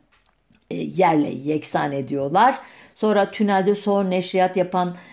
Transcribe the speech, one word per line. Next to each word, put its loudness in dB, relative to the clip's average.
e, -8
yerle 0
yeksan -4
ediyorlar. 0
Sonra 2
tünelde 2
son 0
neşriyat 0
yapan, -2